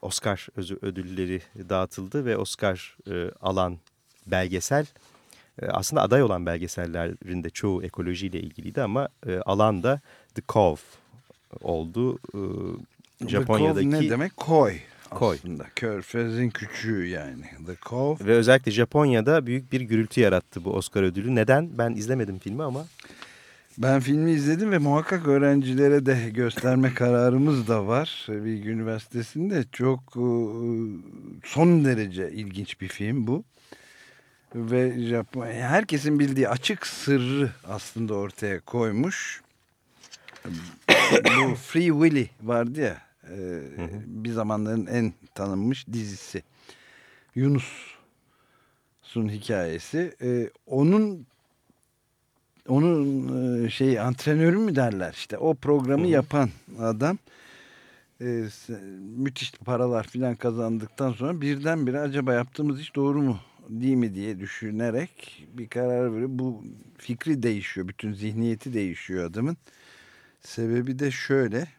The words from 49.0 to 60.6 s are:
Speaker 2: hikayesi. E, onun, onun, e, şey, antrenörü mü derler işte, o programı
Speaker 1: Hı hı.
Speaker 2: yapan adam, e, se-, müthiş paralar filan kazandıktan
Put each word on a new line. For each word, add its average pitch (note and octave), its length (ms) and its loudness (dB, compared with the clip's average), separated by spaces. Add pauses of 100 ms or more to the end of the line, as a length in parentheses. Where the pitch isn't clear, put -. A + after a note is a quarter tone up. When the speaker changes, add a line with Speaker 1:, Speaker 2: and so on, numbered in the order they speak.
Speaker 2:
hikayesi. G#2 920 -4
E, B2 280 -2 (160)
onun, F3 600 2 (1400)
onun, C3 960 2
e, A2+ 60 0
şey, C3 300 2
antrenörü D3+ 560 2
mü G#3 200 0
derler G#2 360 0
işte, - 260 -10
o D#3 160 2
programı C#3 480 2
Speaker 1:
Hı F3 40 2
hı. F3 60 4
Speaker 2:
yapan C#3 380 2 (300)
adam, A2+ 380 0 (1040)
e, B2 40 -10
se-, A#2 560 -6 (360)
müthiş C3 360 -6
paralar B2 540 -2
filan B2 300 -4
kazandıktan A2+ 760 -4